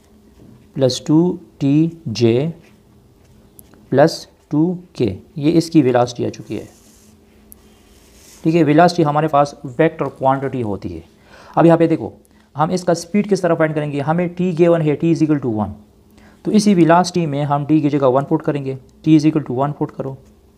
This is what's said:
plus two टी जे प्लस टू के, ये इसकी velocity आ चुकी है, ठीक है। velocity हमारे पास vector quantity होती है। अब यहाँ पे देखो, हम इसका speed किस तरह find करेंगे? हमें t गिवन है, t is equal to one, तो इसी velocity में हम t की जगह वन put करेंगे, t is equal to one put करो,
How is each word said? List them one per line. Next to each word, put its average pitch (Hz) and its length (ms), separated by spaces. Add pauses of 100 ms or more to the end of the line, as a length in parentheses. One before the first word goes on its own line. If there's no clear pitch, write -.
(760)
plus 131 320
two 170 320 (220)
टी 156 480
जे 120 440 (1400)
प्लस 143 340 (240)
टू 165 280 (180)
के, 104 180 (240)
ये 147 140
इसकी 165 300
velocity 120 420
आ 113 60
चुकी - 260
है, 101 120 (1800)
ठीक 160 100
है। 170 100
velocity 165 380
हमारे 151 260
पास 143 280 (120)
vector 156 400
quantity 131 540
होती 104 260
है। 82 140 (540)
अब 175 100
यहाँ 165 120
पे 165 100
देखो, 156 240 (440)
हम 156 140
इसका 180 240
speed 196 340
किस 190 140
तरह 165 120
find 156 200
करेंगे? 147 260
हमें 175 360
t 185 200
गिवन 170 260
है, 147 160
t 165 160
is 143 80
equal 151 180
to 123 140
one, 104 160 (760)
तो 160 60
इसी 208 240
velocity 175 520
में 143 180
हम 143 220
t 156 160
की 147 80
जगह 143 180
वन 127 160
put 156 180
करेंगे, 135 360 (260)
t 156 140
is 143 80
equal 156 200
to 123 120
one 143 200
put - 120
करो, 135 260 (420)